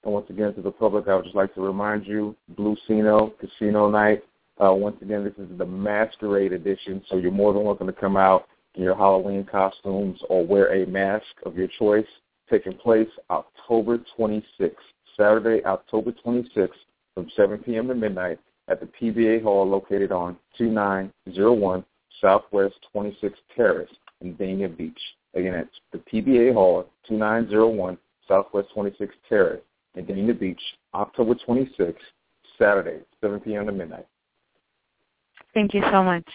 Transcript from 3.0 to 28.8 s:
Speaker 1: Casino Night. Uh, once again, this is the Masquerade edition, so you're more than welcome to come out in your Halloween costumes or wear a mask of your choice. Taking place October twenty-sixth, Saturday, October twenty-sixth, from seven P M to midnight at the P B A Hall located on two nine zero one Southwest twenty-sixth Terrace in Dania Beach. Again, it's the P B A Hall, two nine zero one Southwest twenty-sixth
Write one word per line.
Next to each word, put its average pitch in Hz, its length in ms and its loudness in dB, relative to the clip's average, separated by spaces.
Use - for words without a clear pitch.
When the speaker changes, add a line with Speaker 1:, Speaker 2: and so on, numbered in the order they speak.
Speaker 1:
Casino 104 500 0
Night. 104 340 2
Uh, 95 100 6
once 101 280 -2
again, 101 220 -6
this 95 140 -8
is 92 200 -16
the 92 80 -4
Masquerade 101 840 -2
edition, 95 580 -6
so 98 80 -2
you're 90 140 0
more 101 220 2
than 104 100 0
welcome 101 240 -4
to 92 60 -8
come 98 240 -2
out 95 280 4
in 92 80 -6
your 92 120 2
Halloween 98 500 2
costumes 98 760 -4
or 90 160 2
wear 95 380 2
a 90 40 -4
mask 98 380 -2
of 82 100 -12
your 92 120 -2
choice. 107 260 2
Taking 98 240 0
place 110 340 2
October 113 680 -2
twenty-sixth, 107 720 -4
Saturday, 107 500 4
October 104 460 -4
twenty-sixth, 117 680 -4
from 87 220 -10
seven 104 240 2
P 117 180 -6
M 117 100 -4
to 127 80 -4
midnight 92 440 -6
at - 120 -2
the - 80 -14
P 117 240 -6
B 113 160 2
A 113 120 2
Hall 98 280 2
located 98 440 -2
on 87 240 -4
two 117 140 0
nine 98 400 -2
zero 104 200 4
one 92 320 0
Southwest 98 560 2
twenty-sixth 104 500 -8
Terrace 98 360 0
in 90 140 -12
Dania 95 400 -6
Beach. 80 240 -12
Again, 92 180 -2
it's - 260 -10
the - 80 -14
P - 200 -6
B 120 300 4
A 127 40 2
Hall, 90 340 4
two 107 100 -2
nine 110 320 0
zero 110 200 6
one 92 280 -4
Southwest 101 460 0
twenty-sixth 101 440 -6